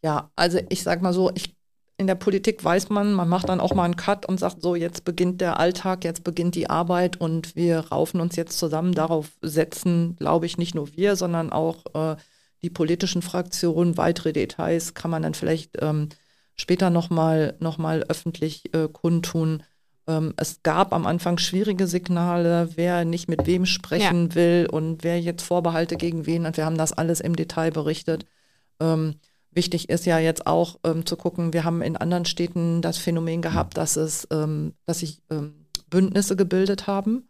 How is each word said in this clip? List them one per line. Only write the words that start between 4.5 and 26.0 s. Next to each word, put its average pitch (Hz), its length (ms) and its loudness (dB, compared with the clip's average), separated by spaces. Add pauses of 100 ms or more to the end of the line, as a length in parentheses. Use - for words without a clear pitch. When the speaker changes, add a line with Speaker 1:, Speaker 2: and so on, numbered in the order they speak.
Speaker 1:
so, 175 140 2
jetzt 170 280 -6
beginnt 180 360 0
der 175 180 0
Alltag, 180 460 0
jetzt 170 180 -4
beginnt 170 320 -2
die 170 160 -2
Arbeit 175 480 2
und 165 380 -4
wir 165 240 2
raufen 156 400 -2
uns 170 160 -2
jetzt 165 220 -4
zusammen. 165 340 0
Darauf 160 380 0 (100)
setzen, 170 760 0
glaube 165 280 2
ich, 170 140 -4
nicht 170 160 -2
nur 147 200 -6
wir, 196 220 2
sondern 170 340 -2
auch, 165 440 -2
äh, 156 220 -2 (460)
die 170 80 -4
politischen 175 520 0
Fraktionen. 175 760 0
Weitere 170 360 2
Details 165 640 -2
kann - 160 -4
man 160 120 -2
dann 160 120 -2
vielleicht, 156 480 -4
ähm, 151 280 0 (460)
später 180 340 2
noch 170 200 2
mal, 160 480 2
noch 160 200 -4
mal 160 240 0
öffentlich, - 720 -6
äh, 160 140 2
kundtun. 165 720 0 (460)
Ähm, 160 280 0
es - 260 -6
gab 180 320 2
am 170 120 0
Anfang 175 300 0
schwierige 190 500 0
Signale, 175 880 2
wer 175 300 2
nicht 170 240 -2
mit 165 180 0
wem 180 200 4
sprechen 175 640 2
Speaker 2:
Ja. 170 60 -6
Speaker 1:
will 170 360 6
und 160 340 -4
wer 170 160 0
jetzt 170 220 -4
Vorbehalte 170 540 0
gegen 165 300 -4